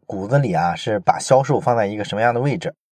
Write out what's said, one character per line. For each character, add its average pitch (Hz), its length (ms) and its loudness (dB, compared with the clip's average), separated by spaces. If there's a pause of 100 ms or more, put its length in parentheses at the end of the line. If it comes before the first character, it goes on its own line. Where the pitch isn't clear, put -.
骨 98 220 -6
子 127 120 2
里 120 140 0
啊， 82 220 0
是 104 240 -4
把 - 180 2
销 135 240 4
售 135 160 0
放 120 200 0
在 110 80 2
一 104 100 -4
个 107 80 -4
什 101 120 -8
么 104 60 -2
样 117 120 4
的 120 80 -2
位 143 160 0
置。 165 180 -8 (180)